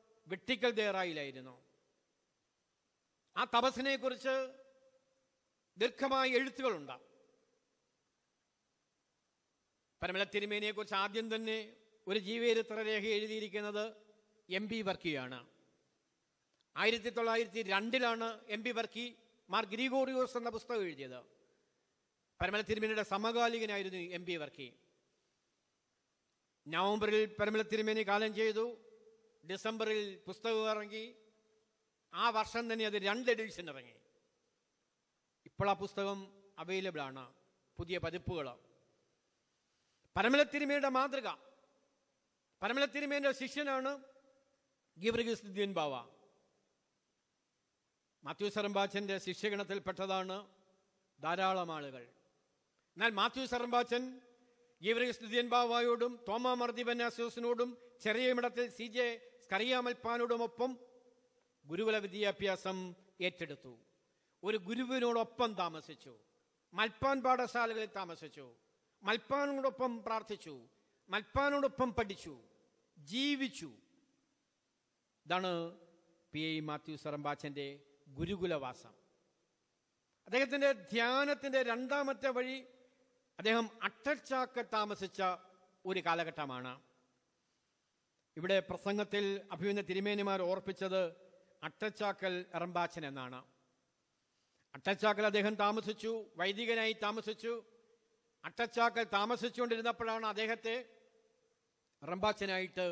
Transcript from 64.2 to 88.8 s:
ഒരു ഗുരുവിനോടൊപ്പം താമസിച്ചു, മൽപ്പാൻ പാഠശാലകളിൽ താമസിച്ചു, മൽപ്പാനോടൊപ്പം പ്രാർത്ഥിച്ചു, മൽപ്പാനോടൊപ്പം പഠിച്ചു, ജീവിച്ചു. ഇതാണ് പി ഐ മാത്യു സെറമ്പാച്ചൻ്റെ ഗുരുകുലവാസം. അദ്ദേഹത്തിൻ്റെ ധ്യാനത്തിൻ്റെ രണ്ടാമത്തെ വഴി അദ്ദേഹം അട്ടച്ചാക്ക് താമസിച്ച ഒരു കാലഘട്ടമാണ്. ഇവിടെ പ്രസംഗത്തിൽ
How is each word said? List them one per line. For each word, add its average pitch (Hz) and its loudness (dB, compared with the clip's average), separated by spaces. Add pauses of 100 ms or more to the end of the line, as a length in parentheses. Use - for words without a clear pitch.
ഒരു 214 0
ഗുരുവിനോടൊപ്പം 240 2 (100)
താമസിച്ചു, 156 -6 (580)
മൽപ്പാൻ 226 0 (100)
പാഠശാലകളിൽ 233 2
താമസിച്ചു, 160 -10 (560)
മൽപ്പാനോടൊപ്പം 262 2 (140)
പ്രാർത്ഥിച്ചു, 214 -4 (540)
മൽപ്പാനോടൊപ്പം 269 2
പഠിച്ചു, 196 -4 (640)
ജീവിച്ചു. 254 0 (1600)
ഇതാണ് 185 0 (800)
പി 151 -4
ഐ 156 -2 (140)
മാത്യു 151 -8
സെറമ്പാച്ചൻ്റെ 147 -6 (500)
ഗുരുകുലവാസം. 160 -4 (1300)
അദ്ദേഹത്തിൻ്റെ 269 2 (220)
ധ്യാനത്തിൻ്റെ 262 2
രണ്ടാമത്തെ 269 0
വഴി 254 -2 (800)
അദ്ദേഹം 226 4 (200)
അട്ടച്ചാക്ക് 254 -2 (100)
താമസിച്ച 208 -2 (640)
ഒരു 185 0
കാലഘട്ടമാണ്. 151 0 (1700)
ഇവിടെ 185 4 (140)
പ്രസംഗത്തിൽ 202 0 (300)